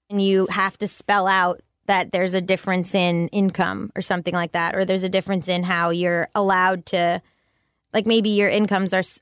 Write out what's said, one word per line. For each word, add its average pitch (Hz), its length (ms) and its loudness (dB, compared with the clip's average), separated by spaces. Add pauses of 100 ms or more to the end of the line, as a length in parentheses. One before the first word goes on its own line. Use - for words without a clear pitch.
and 202 120 -2
you 190 260 4
have 190 320 -2
to 202 80 -4
spell 202 400 0
out 180 340 2 (260)
that 190 240 0
there's 180 220 0
a 185 80 0
difference 185 540 -2
in 175 340 2
income 190 640 -2
or - 60 -6
something 175 320 -4
like 170 200 -2
that, 170 220 -2
or 190 100 0
there's 185 180 0
a 190 60 -2
difference 185 380 -2
in 180 160 -2
how 175 260 0
you're 170 460 0
allowed 190 520 2
to, 175 340 0 (720)
like, 208 120 0
maybe 220 240 2
your 202 200 2
incomes 196 440 0
are 185 60 2
s-, - 220 -6